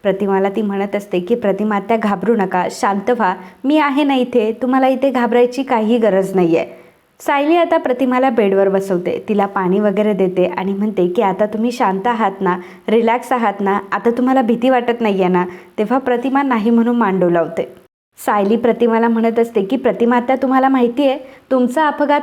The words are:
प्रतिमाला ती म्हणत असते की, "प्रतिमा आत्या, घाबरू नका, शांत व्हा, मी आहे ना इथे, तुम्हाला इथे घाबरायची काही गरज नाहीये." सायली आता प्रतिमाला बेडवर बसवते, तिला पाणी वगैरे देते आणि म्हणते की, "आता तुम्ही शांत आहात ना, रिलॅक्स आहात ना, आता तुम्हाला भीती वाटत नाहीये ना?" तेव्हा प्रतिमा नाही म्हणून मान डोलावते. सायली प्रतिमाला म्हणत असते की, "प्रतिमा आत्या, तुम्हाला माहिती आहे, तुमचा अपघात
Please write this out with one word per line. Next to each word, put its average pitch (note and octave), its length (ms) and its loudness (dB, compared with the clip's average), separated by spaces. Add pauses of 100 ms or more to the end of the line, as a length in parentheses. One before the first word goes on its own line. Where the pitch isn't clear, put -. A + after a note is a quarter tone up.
प्रतिमाला G3 460 0
ती G3+ 120 -4
म्हणत G3 340 -4
असते G3+ 240 -4
की, F3+ 160 -2
"प्रतिमा G#3 400 -2
आत्या, G3+ 220 -2
घाबरू G#3 380 0
नका, F#3 360 -2
शांत G3+ 380 -2
व्हा, G#3+ 260 0 (280)
मी C#4+ 140 2
आहे D4 260 2
ना C#4 120 2
इथे, B3 360 0 (100)
तुम्हाला C4 260 2
इथे C4+ 220 2
घाबरायची B3 540 2
काही A#3 340 2
गरज G3 380 2
नाहीये." F3 300 2 (540)
सायली D4 360 0
आता E4 220 2
प्रतिमाला C4 520 0
बेडवर G3 400 2
बसवते, F#3 600 -2
तिला G3+ 160 0
पाणी G3 340 0
वगैरे G#3 340 0
देते F#3 320 0
आणि F#3+ 280 -4
म्हणते G3 340 -2
की, F3+ 140 -2
"आता G3 240 0
तुम्ही A3 260 -4
शांत G3 360 -2
आहात G#3+ 340 -2
ना, F#3 160 0 (320)
रिलॅक्स A#3 420 2
आहात A3+ 280 0
ना, G3 200 0 (120)
आता G3+ 200 0
तुम्हाला C4 300 2
भीती A#3 280 2
वाटत A#3+ 320 0
नाहीये F#3+ 260 2
ना?" F3+ 180 2 (320)
तेव्हा A3 200 0
प्रतिमा C4 440 0
नाही A#3 280 0
म्हणून A#3 260 2
मान G3 240 0
डोलावते. E3+ 680 -2 (380)
सायली G#3 300 2
प्रतिमाला A#3 520 2
म्हणत A3+ 320 0
असते A#3 240 0
की, A3+ 120 -2
"प्रतिमा A#3+ 420 0
आत्या, B3 180 0
तुम्हाला C4 340 2
माहिती B3+ 380 2
आहे, C4+ 120 0 (320)
तुमचा B3+ 360 0
अपघात D4 360 0